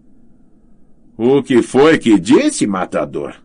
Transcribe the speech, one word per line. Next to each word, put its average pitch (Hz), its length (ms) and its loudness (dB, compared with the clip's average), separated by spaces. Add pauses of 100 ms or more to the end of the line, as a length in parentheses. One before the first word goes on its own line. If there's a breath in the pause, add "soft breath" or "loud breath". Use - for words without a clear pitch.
(1160)
"O 131 260 0
que 120 200 2
foi 147 360 2
que 110 200 2
disse, 220 480 0
matador?" 80 680 -8 (100)